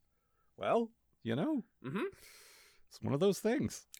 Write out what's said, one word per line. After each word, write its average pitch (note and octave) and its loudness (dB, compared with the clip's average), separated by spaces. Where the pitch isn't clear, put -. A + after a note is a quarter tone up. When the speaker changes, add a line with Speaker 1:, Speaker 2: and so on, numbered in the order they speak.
Speaker 1:
Well, A3 2
you A2+ 0
know. B3 0
Speaker 2:
Mm-hmm. C#3+ -4
Speaker 1:
It's - -16
one G#2+ 0
of C#3+ -2
those F#3+ 4
things. A3 0